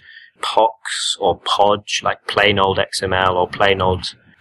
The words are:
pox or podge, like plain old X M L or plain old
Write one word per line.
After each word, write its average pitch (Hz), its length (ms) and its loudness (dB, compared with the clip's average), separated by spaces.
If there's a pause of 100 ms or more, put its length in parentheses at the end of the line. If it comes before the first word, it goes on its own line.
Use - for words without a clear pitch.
(420)
pox - 800 -2
or 101 180 0
podge, - 640 0
like 98 240 -6
plain 101 320 2
old 98 220 2
X - 220 -4
M 95 100 -2
L 92 240 2
or 90 120 0
plain 98 320 0
old 92 360 -2 (240)